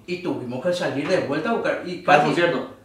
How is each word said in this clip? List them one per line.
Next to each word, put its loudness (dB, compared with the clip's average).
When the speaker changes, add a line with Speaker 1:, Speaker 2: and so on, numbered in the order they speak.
Speaker 1:
Y -6
tuvimos -6
que 2
salir -2
de 2
vuelta -2
a 0
buscar. -2
Y -8
Speaker 2:
¿Para 6
el 2
Speaker 1:
casi, 2
Speaker 2:
concierto? 0